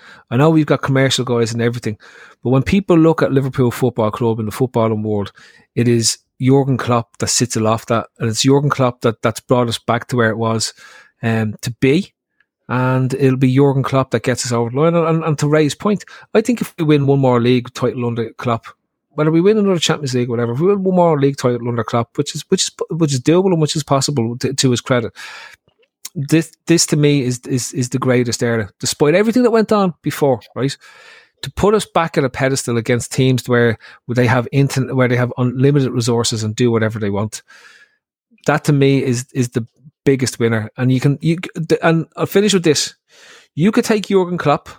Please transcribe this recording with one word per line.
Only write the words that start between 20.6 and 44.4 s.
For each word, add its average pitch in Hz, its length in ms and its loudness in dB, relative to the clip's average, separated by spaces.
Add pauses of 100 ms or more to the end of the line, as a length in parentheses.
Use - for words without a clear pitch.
win 202 160 0
one 185 120 0
more 170 240 4
league 139 180 0
title 120 300 -2
under 117 160 -2
Klopp, - 340 -4
which - 180 -4
is, 147 140 -10
which 190 140 0
is, - 80 -6 (200)
which 160 220 0
is 127 80 0
doable 185 300 2
and 165 100 2
which 151 140 0
is 151 80 -4
possible 135 540 -2
to, 131 160 -4
to 135 180 0
his 120 100 0
credit, 117 300 -2 (1000)
this, 156 380 0 (160)
this 170 200 4
to - 80 -2
me 147 280 2
is, 123 240 -2
is, 131 260 -4
is 127 160 -4
the 135 100 -4
greatest 123 420 0
era, 117 280 -2 (100)
despite 147 360 0
everything 220 280 2
that 226 80 6
went 220 200 4
on 196 300 2
before, 139 380 0 (160)
right? 131 220 -4 (640)
To - 100 -12
put 202 240 2
us 202 100 -2
back 165 320 -2
at 147 60 2
a 127 60 0
pedestal 131 480 -2
against 117 340 -2
teams 131 380 0
where, 120 280 2 (280)
where 120 100 -6
they 123 120 2
have 120 260 0
intin-, 135 420 0
where 127 140 2
they 123 80 0
have 123 200 -2
unlimited 127 540 2
resources 117 520 -2
and 107 120 -4
do 123 160 2
whatever 110 280 0
they 107 100 -4
want. 101 320 -6 (1080)
That 147 180 0
to 151 80 2
me 139 300 2
is, 127 300 -2
is 123 160 -2
the 117 180 -6 (380)
biggest 127 340 0
winner. 113 380 -2
And 127 140 0
you 127 80 0
can, 143 220 0
you, 165 160 0 (180)
the, 160 300 -2
and 165 300 0
I'll 165 100 -4
finish 202 280 0
with 180 100 0
this. - 320 0 (600)
You 185 160 2
could 226 140 2
take 214 220 -2
Jurgen 180 300 0
Klopp 147 420 -2